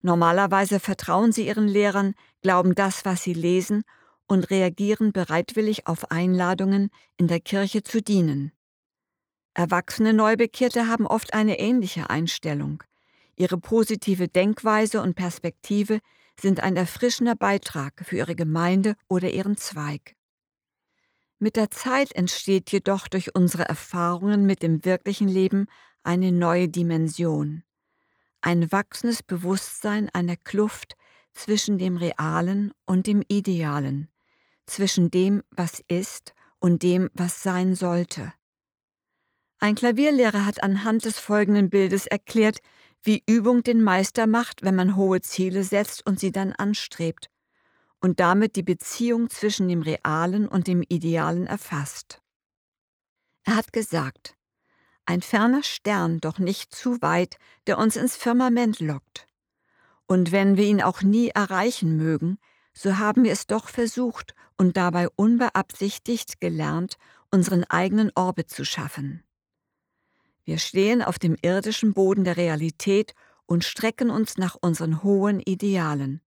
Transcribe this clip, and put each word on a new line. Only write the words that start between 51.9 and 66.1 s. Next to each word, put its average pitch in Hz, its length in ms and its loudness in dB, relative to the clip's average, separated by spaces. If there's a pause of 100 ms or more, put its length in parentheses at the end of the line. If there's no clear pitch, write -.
Er 220 120 0
hat - 180 -2
gesagt: 165 600 -4 (720)
„Ein 175 160 -2
ferner 247 420 2
Stern, 170 560 -2
doch 160 180 -6
nicht 190 360 -4
zu 240 280 -4
weit, 170 360 0 (280)
der - 120 0
uns 220 180 2
ins 247 200 -2
Firmament 240 640 0
lockt. 151 460 -8 (800)
Und 180 260 2
wenn 196 260 4
wir 208 80 4
ihn 202 160 4
auch - 200 0
nie 220 280 4
erreichen 190 680 0
mögen, 160 400 0 (360)
so 196 240 -2
haben 214 260 4
wir 220 80 4
es 202 140 -4
doch 220 220 -4
versucht 233 680 -4 (220)
und 185 200 4
dabei 175 320 0
unbeabsichtigt 226 1300 -2